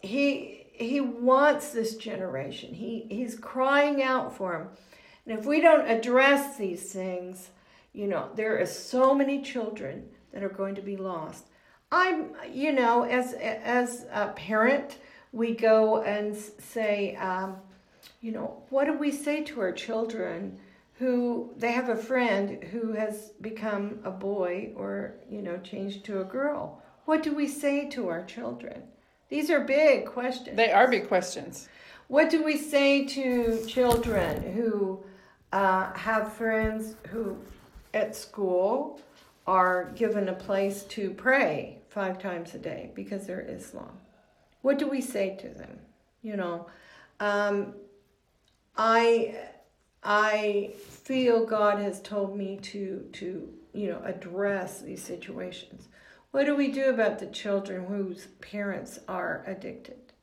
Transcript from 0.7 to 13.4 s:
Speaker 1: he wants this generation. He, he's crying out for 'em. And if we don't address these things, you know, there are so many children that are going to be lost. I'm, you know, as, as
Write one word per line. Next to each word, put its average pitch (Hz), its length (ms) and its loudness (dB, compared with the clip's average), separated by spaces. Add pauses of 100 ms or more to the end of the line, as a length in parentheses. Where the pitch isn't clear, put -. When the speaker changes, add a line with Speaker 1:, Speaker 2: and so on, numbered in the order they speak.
Speaker 1:
he 254 300 -2
wants 262 680 4
this 220 260 -2
generation. 185 760 -8
He, 226 360 -8
he's 220 280 -6
crying 277 640 2
out 262 340 0
for 185 200 -4
'em. 160 140 -8 (580)
And 220 100 -4
if 214 80 -6
we 302 160 4
don't 311 260 8
address 254 720 4
these 185 340 -6
things, 185 580 -8 (440)
you 202 140 -4
know, 175 280 -2
there 220 240 0
are 175 60 2
so 262 480 4
many 277 280 2
children 214 680 -6 (220)
that 196 100 -10
are 196 80 -4
going 196 260 -4
to 196 60 -10
be 196 160 -8
lost. 180 480 -8 (460)
I'm, 339 380 4 (220)
you 277 200 0
know, 240 320 6
as, 247 300 0
as - 800 -2